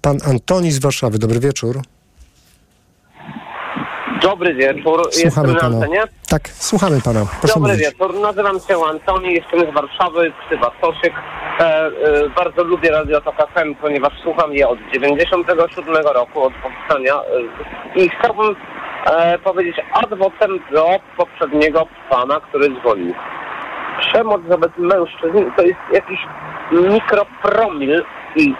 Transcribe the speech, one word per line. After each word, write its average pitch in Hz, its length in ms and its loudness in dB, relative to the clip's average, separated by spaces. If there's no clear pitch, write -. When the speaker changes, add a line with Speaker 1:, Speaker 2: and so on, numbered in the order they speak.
Speaker 1:
Pan 143 160 2
Antoni 175 400 2
z 139 80 0
Warszawy. 131 400 0
Dobry 113 220 0
wieczór. 127 400 -2
Speaker 2:
Dobry 180 320 2
wieczór. 139 480 2
Speaker 1:
Słuchamy 170 120 0
Speaker 2:
Jestem 147 300 2
na 127 60 2
Speaker 1:
pana. 120 160 2
Speaker 2:
antenie. 160 260 0
Speaker 1:
Tak, 156 200 0
słuchamy 170 520 0
pana. 113 200 2
Proszę 220 140 2
Speaker 2:
Dobry 147 180 2
Speaker 1:
mówić. 156 140 2
Speaker 2:
wieczór. 180 340 -2
Nazywam 202 480 0
się 196 60 4
Antoni, 185 440 -2
jestem 170 260 0
z 151 140 0
Warszawy, 160 580 0
ksywa 120 320 0
Stosiek. 165 340 0
E, 170 40 4
e, 160 260 2
bardzo 175 280 0
lubię 165 260 0
Radio 151 300 0
Tok 151 200 -6
F 147 160 2
M, 156 180 -2
ponieważ 143 380 0
słucham 160 320 -2
je 139 140 4
od 120 100 0
dziewięćdziesiątego 165 760 2
siódmego 156 440 0
roku, 127 300 0
od 131 120 2
powstania. 135 600 -2
E, 185 80 4
i 175 40 4
chciałbym, 214 480 0
e, 170 320 4
powiedzieć 175 380 -2
ad 214 260 0
vocem 190 400 0
do 156 140 4
poprzedniego 156 680 0
pana, 135 300 2
który 143 280 0
dzwonił. 95 340 0
Przemoc 208 420 0
wobec 165 360 0
mężczyzn 175 600 0
to 185 60 4
jest 175 180 4
jakiś 190 260 0
mikropromil 196 1300 2
i 147 240 4